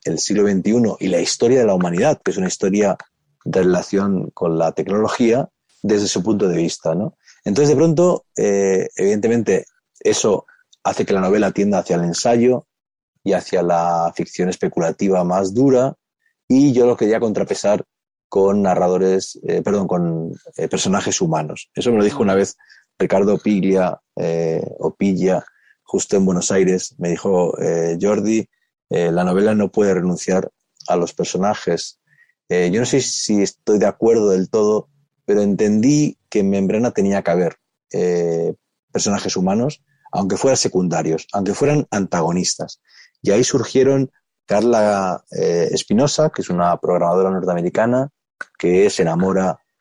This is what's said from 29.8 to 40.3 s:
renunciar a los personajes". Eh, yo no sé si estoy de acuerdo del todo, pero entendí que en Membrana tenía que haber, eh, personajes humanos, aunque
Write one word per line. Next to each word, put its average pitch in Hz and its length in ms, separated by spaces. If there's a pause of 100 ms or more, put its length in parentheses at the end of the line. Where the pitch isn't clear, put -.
renunciar 90 580 (360)
a 90 100
los 87 160
personajes". 90 840 (500)
Eh, 90 240
yo 110 60
no 123 60
sé - 160
si - 400
estoy 101 380
de 101 80
acuerdo 110 420
del 92 200
todo, 107 400 (360)
pero 104 160
entendí 107 760 (120)
que 107 100
en 98 120
Membrana 101 400
tenía 98 320
que - 80
haber, 85 260 (340)
eh, 87 640 (380)
personajes 101 440
humanos, 101 460 (300)
aunque 95 260